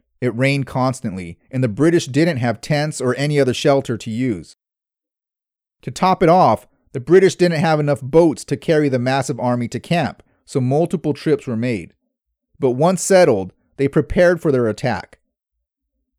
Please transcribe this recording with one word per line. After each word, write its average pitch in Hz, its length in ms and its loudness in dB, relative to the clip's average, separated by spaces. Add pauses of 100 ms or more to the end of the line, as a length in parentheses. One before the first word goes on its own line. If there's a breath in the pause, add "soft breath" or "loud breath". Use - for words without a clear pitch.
(200)
it 120 140 -4
rained 135 320 0
constantly, 104 720 -6 (120)
and 127 120 -4
the 127 60 0
British 160 380 0
didn't 143 320 0
have 117 220 -4
tents 151 400 -4
or 123 160 -2
any 147 220 -2
other 127 160 2
shelter 135 440 0
to - 120 -12
use. 110 460 -6 (1300)
To - 80 -12
top 185 320 0
it 165 60 4
off, 160 380 4 (260)
the 135 80 -8
British 180 340 4
didn't 170 260 0
have 160 200 2
enough 147 200 -2
boats 151 440 2
to 143 120 -6
carry 151 320 0
the 127 100 0
massive 131 400 -2
army 120 300 -2
to - 120 -8
camp, 160 420 -4 (220)
so - 160 -4
multiple 151 520 -2
trips 147 340 -2
were 120 100 -6
made. 113 360 -6 (680)
But 127 140 0
once 165 300 0
settled, 135 500 4 (240)
they 139 120 0
prepared 175 520 2
for 156 120 0
their 120 160 2
attack. 107 500 -6 (1000)